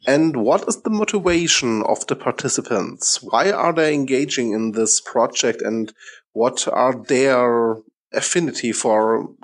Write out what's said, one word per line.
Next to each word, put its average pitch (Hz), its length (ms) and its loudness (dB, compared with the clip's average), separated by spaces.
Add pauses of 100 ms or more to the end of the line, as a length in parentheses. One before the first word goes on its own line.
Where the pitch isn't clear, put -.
And 147 300 2
what 123 300 2
is - 160 -4
the 233 80 -2
motivation 175 920 0
of - 240 -2
the 127 100 -2
participants? - 1040 -4
Why 123 300 0
are 170 200 0
they 156 220 0
engaging 135 580 -2
in 110 200 -2
this 110 280 0
project, - 600 -2
and 110 320 -4 (400)
what 123 360 0
are 127 260 2
their 123 800 2 (360)
affinity 123 600 -2
for 110 560 2 (160)